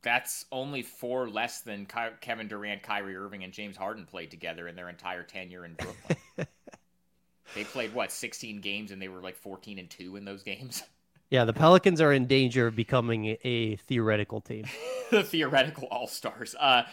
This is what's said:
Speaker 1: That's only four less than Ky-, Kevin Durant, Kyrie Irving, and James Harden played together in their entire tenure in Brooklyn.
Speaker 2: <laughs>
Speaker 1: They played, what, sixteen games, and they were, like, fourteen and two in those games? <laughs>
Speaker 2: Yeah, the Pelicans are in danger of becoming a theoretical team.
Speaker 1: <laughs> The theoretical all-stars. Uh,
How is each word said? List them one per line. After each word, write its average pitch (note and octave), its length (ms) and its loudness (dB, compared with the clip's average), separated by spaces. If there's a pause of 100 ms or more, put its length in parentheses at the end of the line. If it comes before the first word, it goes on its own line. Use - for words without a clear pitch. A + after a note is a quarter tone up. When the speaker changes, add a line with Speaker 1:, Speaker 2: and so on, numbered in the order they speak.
Speaker 1:
That's - 500 0
only C3+ 300 -6
four B2 460 -4
less A2 340 -4
than G2+ 220 -8
Ky-, A2+ 360 -6
Kevin A2+ 260 -6
Durant, G#2 380 -8
Kyrie G2+ 320 -4
Irving, G2 260 -10
and F#2 100 -12
James G2+ 240 -12
Harden G2 300 -8
played E2+ 240 -12
together E2+ 380 -10
in E2+ 80 -14
their F2+ 120 -12
entire F2+ 360 -10
tenure F2+ 400 -14
in E2+ 100 -16
Brooklyn. - 420 -6 (220)
Speaker 2:
<laughs> D#3 80 -6 (1080)
Speaker 1:
They G#2+ 80 -6
played, A2 280 -6
what, A2 200 -4
sixteen A2+ 480 -10
games, G2+ 320 -6
and F#2+ 100 -12
they F#2+ 60 -8
were, F#2 120 -12
like, F#2 140 -10
fourteen G2 460 -14
and F2 100 -18
two F#2 240 -14
in G2+ 100 -14
those G2 200 -12
games? A#2+ 440 -10
<laughs> - 40 -20 (400)
Speaker 2:
Yeah, B2+ 120 6
the A2+ 80 2
Pelicans E3+ 480 8
are D3+ 120 8
in C3 140 4
danger B2+ 400 6
of A2+ 80 0
becoming A2+ 720 2
a A#2 320 0 (100)
theoretical G#2+ 540 2
team. A2 300 -10
Speaker 1:
<laughs> - 400 -8
The G#3+ 120 6
theoretical C#3+ 680 2
all-stars. A2+ 680 -6
Uh, B2+ 380 6